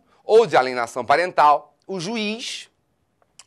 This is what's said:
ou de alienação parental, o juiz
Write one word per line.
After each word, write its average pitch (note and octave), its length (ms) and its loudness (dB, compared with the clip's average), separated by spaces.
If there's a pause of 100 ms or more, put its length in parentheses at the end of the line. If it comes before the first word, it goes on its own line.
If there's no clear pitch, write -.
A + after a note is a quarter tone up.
(240)
ou A3 240 4
de C#3+ 100 0
alienação B2+ 480 -2
parental, D3 680 2 (100)
o F#3+ 140 -10
juiz G#3+ 720 -10 (760)